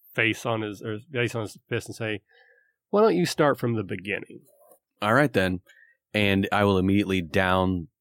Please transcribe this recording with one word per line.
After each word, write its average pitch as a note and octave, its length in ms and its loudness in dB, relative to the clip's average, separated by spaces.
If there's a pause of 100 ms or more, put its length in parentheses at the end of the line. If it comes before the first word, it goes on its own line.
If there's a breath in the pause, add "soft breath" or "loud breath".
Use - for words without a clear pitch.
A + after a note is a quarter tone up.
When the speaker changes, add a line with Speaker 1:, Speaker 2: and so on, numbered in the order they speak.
(140)
Speaker 1:
face A2+ 320 0
on A2+ 160 -2
his, G#2 200 -10
or A2+ 120 -8
his G#2+ 180 -12
face A#2+ 240 -2
on A2+ 60 -4
his G2+ 160 -10 (100)
fist A#2 220 -6
and G#2 60 -12
say, G#2+ 260 -6 (680 soft breath)
"Why G#3 120 2
don't G3+ 160 4
you F3 80 2
start D3 320 2
from A#2+ 160 -2
the G#2+ 100 -2
beginning?" F#2+ 580 -8 (600)
Speaker 2:
"All G#2 120 2
right, C3+ 180 4
then." F#2 300 0 (520 soft breath)
And G2+ 380 2
I G#2 120 2
will G2+ 140 4
immediately F#2+ 440 2
down F#2 680 0 (120)